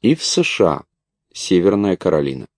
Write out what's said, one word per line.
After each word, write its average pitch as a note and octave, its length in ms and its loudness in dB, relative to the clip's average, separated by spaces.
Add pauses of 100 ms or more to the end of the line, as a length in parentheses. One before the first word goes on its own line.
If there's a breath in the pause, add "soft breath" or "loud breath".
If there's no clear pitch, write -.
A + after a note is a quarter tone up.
и B2 120 2
в - 120 -4
С - 180 0
Ш - 220 0
А, D#2 200 -2 (460)
Северная G2 640 2
Каролина. C#2+ 520 -2 (100)